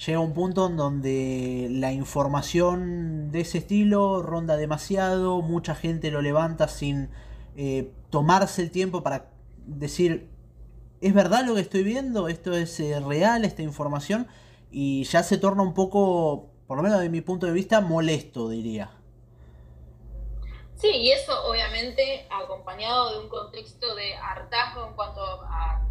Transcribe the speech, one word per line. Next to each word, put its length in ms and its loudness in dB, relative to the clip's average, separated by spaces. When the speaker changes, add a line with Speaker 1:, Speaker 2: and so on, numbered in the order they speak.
Speaker 1:
llega 140 0
un 140 0
punto 340 2
en 80 -2
donde 960 0
la 220 0
información 1400 0
de 100 -2
ese 180 -2
estilo 600 4
ronda 360 0
demasiado, 840 0
mucha 320 -2
gente 380 -2
lo 100 -2
levanta 460 2
sin, 420 -4
eh, 380 -4
tomarse 520 4
el 100 -2
tiempo 320 -2
para 260 -4
decir, 720 -2
"¿Es 140 4
verdad 320 6
lo 100 2
que 60 2
estoy 220 0
viendo? 440 -2
¿Esto 280 -4
es, 260 -2
eh, 180 -2
real, 460 2
esta 160 -2
información?". 680 -2
Y 360 -2
ya 180 4
se 140 2
torna 260 4
un 100 0
poco, 760 2
por 80 -6
lo 80 0
menos 160 4
de 100 0
mi 120 -2
punto 240 -2
de 80 0
vista, 260 4
molesto, 680 0
diría. 420 -6
Speaker 2:
Sí, 140 2
y 220 4
eso 200 0
obviamente 800 -2
acompañado 840 -4
de 100 -6
un 60 -14
contexto 640 -8
de 200 -8
hartazgo 720 -4
en 60 -14
cuanto 300 -6
a 680 -2